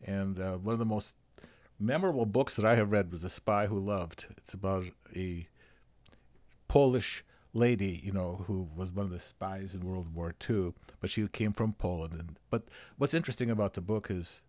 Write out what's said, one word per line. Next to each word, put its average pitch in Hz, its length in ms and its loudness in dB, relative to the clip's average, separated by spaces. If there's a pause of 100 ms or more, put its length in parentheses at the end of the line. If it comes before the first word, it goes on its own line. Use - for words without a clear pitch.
And, 98 360 -2
uh, 92 160 -2
one 98 160 -2
of 113 80 0
the 117 40 2
most 107 300 -2 (640)
memorable 135 480 2
books 123 300 2
that 107 100 4
I 117 80 8
have 104 160 6
read 98 220 4
was 82 100 -8
The 92 80 -4
Spy 104 360 2
Who 101 120 0
Loved. 95 480 -2 (100)
It's - 180 -20
about 95 320 0 (280)
a 87 320 -4 (1200)
Polish 127 560 4 (300)
lady, 101 480 4
you 95 100 -4
know, 92 340 -2
who 92 280 -2
was 90 180 -4
one 101 120 -2
of 92 80 -4
the 87 80 -8
spies 95 540 -8
in 90 100 -6
World 87 300 -4
War 85 240 -4
Two, 92 360 0 (260)
but 95 100 -4
she 107 180 0
came 107 240 0
from 110 220 0
Poland. 82 400 -4
And, 82 220 -10 (140)
but 113 140 0 (320)
what's 139 180 0
interesting 127 360 0
about 107 240 2
the 92 80 -4
book 107 280 -2
is 90 380 -6